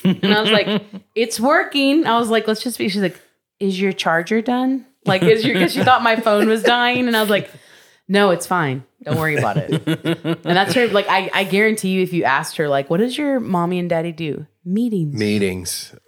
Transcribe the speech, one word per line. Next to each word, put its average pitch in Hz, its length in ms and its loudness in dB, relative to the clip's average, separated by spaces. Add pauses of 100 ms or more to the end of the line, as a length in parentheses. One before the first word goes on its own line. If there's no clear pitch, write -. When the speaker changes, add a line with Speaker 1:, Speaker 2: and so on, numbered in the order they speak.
Speaker 1:
And 185 220 0 (100)
I 208 60 4
was 208 100 0
like, 208 320 0 (160)
Speaker 2:
<laughs> - 160 -20
Speaker 1:
"It's 226 240 -2
working." 285 680 2
I 226 120 2
was 233 120 -2
like, 220 180 0
"Let's 214 140 -2
just 240 160 -6
be," 233 100 -2
she's 196 140 0
like, 180 180 -2 (400)
"Is 196 200 -2
your 190 120 0
charger 196 480 0
done?" 254 460 -2 (180)
Like, 190 180 2
is 220 220 4
your, 285 160 0
'cause 339 140 2
she - 100 0
thought 247 180 6
my 226 140 2
phone 220 320 2
was 220 160 2
dying. 240 420 2
And 233 100 0
I 220 40 2
was 214 100 0
like, 190 180 0 (600)
"No, 202 220 4
it's 170 160 0
fine. 139 360 -2 (220)
Don't 156 160 -4
worry 156 160 0
about 110 200 0
it." - 140 -2 (160)
And 160 720 -2
that's 190 180 0
her, 240 140 2
like, 196 200 0
I, 185 240 0
I 190 120 0
guarantee 202 460 0
you, 190 120 0
if 175 100 -2
you 170 120 -2
asked 139 320 -2
her, 151 120 -2
like, 139 220 -2
"What 165 60 0
does 247 200 -2
your 285 220 -2
mommy 180 400 -2
and 175 100 -4
daddy 170 220 -2
do?" 156 360 -8 (180)
Meetings. 185 500 -2
Speaker 3:
Meetings. 101 800 -4 (140)